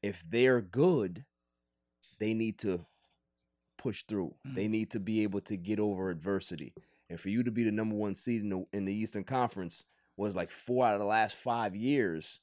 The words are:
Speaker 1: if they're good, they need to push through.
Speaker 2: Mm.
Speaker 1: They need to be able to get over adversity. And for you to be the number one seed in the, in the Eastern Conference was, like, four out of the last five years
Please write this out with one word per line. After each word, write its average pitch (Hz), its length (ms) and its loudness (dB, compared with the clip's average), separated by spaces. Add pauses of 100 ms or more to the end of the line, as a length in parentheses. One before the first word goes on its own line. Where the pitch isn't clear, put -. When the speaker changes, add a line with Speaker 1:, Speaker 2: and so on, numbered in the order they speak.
Speaker 1:
if 101 260 -4
they're 123 320 6
good, 113 640 2 (960)
they 110 140 2
need 110 260 0
to 90 240 0 (920)
push - 260 -4
through. 98 300 -2 (120)
Speaker 2:
Mm. 135 80 -8
Speaker 1:
They 104 140 0
need 110 240 0
to 110 80 -4
be 107 220 2
able 101 200 0
to 107 140 -6
get 95 240 -2
over 95 300 0
adversity. 87 640 -4 (340)
And 85 120 -10
for - 80 -4
you 113 160 2
to 120 60 0
be 113 120 0
the 110 100 4
number 110 220 0
one 104 200 0
seed 117 280 -2
in 104 60 -2
the, 92 240 -2
in 101 120 -2
the 95 100 -2
Eastern 104 300 -4
Conference 117 600 -4 (320)
was, 101 180 -2
like, 87 160 -2
four 123 360 2
out 107 80 4
of 101 40 0
the 104 80 0
last 110 300 2
five 117 400 -2
years 107 680 0